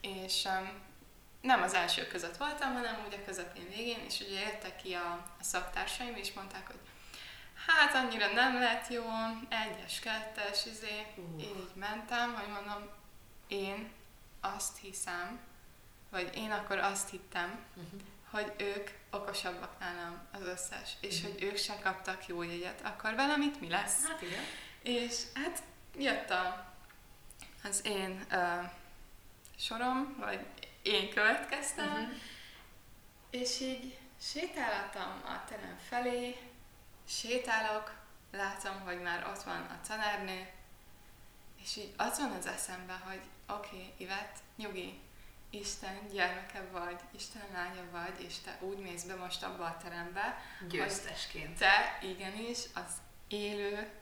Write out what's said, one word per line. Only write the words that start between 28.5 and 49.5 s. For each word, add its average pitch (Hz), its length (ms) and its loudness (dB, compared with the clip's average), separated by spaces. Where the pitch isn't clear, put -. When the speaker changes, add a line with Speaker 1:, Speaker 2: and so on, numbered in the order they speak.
Speaker 1:
sorom, 254 600 2
vagy 202 280 0
én 196 280 6
következtem, 220 880 6
Speaker 2:
Mhm. 240 100 0
Speaker 1:
és 247 300 0
így 262 380 -2
sétáltam 208 1040 -2
a - 240 -4
terem 190 300 -8
felé, 247 480 2
sétálok, 220 840 2
látom, 196 480 -2
hogy 175 200 -4
már 175 340 0
ott - 80 -6
van 175 180 -2
a - 280 -8
tanárnő, 196 580 0
és - 140 -4
így 208 200 -6
az 233 220 2
van 269 140 2
az 180 140 -4
eszembe, 180 460 -4
hogy 185 280 -6
oké, 190 460 -6
Ivett, 196 400 -4
nyugi, 190 440 -6
Isten 202 600 -6
gyermeke 190 600 2
vagy, 175 240 -2
Isten - 320 -10
lánya 180 380 -2
vagy, 175 360 -4
és 170 120 -6
te - 220 -8
úgy 190 180 -2
mész 175 240 -6
be 185 120 -6
most 180 280 -4
abba 180 220 -4